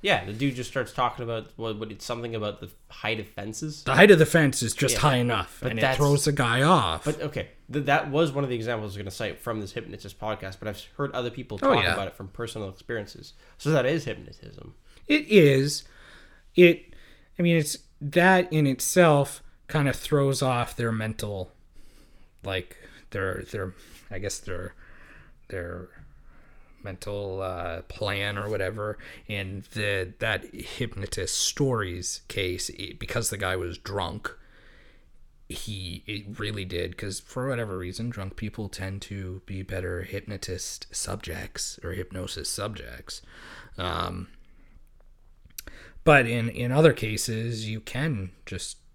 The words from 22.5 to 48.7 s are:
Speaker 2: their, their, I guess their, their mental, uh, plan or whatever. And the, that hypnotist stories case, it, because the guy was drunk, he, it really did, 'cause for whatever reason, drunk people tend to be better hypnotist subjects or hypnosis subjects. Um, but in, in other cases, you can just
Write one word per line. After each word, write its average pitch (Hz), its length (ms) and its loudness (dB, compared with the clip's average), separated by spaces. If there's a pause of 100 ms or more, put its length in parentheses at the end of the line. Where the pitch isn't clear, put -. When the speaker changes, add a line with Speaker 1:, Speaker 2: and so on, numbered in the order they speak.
Speaker 2:
their, 95 400 -4
their, 95 220 -6 (380)
I 98 80 -8
guess 101 220 -6
their, 90 340 -8 (720)
their 87 400 -8 (920)
mental, 98 580 -6
uh, 87 420 -4
plan 101 540 -2
or 98 140 -4
whatever. 104 480 -2 (300)
And 98 340 -6 (120)
the, 101 440 -2
that 110 340 -2
hypnotist - 880 -6
stories 101 880 -2
case, 90 420 -4
it, - 280 -12
because 107 320 -4
the 101 80 -6
guy 95 180 -2
was 87 220 -4
drunk, 98 560 -6 (1120)
he, 92 580 -8
it 104 320 -10
really 104 260 -4
did, 90 340 -4
'cause 98 220 -6
for - 280 -6
whatever 113 300 -4
reason, 92 320 -6
drunk 98 260 -8
people 104 320 -6
tend 98 340 -8
to 95 440 -10
be 95 160 -8
better 90 400 -4
hypnotist - 920 -8
subjects - 880 -6
or 90 80 -6
hypnosis 92 580 -8
subjects. - 720 -8 (560)
Um, 90 500 -4 (1800)
but 139 220 8
in, 117 220 0
in 123 240 -2
other 151 200 8
cases, 110 760 -4
you 110 120 -6
can 110 500 -4 (140)
just - 340 -10 (160)